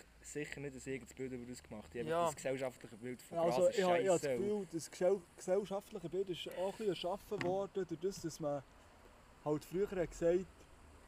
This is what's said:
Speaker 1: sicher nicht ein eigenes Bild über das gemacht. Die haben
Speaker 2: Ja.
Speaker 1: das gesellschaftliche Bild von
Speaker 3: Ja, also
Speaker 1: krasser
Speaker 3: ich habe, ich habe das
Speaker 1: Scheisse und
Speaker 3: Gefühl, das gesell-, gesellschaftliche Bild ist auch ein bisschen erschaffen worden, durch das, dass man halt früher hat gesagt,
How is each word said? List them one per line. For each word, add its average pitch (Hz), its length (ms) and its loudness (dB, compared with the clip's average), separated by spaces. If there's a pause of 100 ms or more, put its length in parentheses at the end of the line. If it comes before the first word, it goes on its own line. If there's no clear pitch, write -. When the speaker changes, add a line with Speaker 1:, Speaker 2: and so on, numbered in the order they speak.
(220)
Speaker 1:
sicher - 380 -8
nicht 139 160 -8
ein 135 180 -6
eigenes 127 200 -8
Bild 131 180 -6
über 120 140 -8
das 123 180 -12
gemacht. 107 300 -12
Die 120 60 -4
haben 135 80 -2
Speaker 2:
Ja. 170 180 4
Speaker 1:
das 151 100 0
gesellschaftliche 131 640 -4
Bild 123 240 -8
von - 160 -8
Speaker 3:
Ja, 165 80 4
also 170 160 6
Speaker 1:
krasser 180 160 6
Speaker 3:
ich 190 60 4
habe, 175 180 6
ich 190 80 4
habe 165 100 6
das - 20 0
Speaker 1:
Scheisse 139 120 2
und 123 160 2
Speaker 3:
Gefühl, 208 240 0
das 165 180 -6
gesell-, 185 300 4 (160)
gesellschaftliche 190 720 -2
Bild 190 200 -2
ist 170 200 -4
auch 175 160 -2
ein 196 60 0
bisschen 220 180 -4
erschaffen 185 540 -2
worden, 190 440 -2
durch 160 140 -6
das, 190 200 -2
dass 160 180 -6
man 143 240 -2 (840)
halt 151 200 0
früher 196 240 0
hat 180 220 -2
gesagt, 175 340 4 (600)